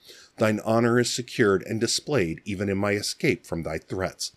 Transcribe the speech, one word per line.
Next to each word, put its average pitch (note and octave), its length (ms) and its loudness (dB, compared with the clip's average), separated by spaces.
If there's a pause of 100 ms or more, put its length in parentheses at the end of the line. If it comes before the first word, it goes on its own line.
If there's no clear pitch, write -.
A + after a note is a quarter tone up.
(380)
Thine A2 240 2
honor A#2 360 4
is A#2+ 140 2
secured G2+ 560 2
and A2 140 -2
displayed G#2 640 -2
even G2+ 240 -4
in G2 80 0
my G2+ 160 0
escape G#2 520 -2
from E2+ 180 -6
thy D#2+ 140 -6
threats, - 600 -6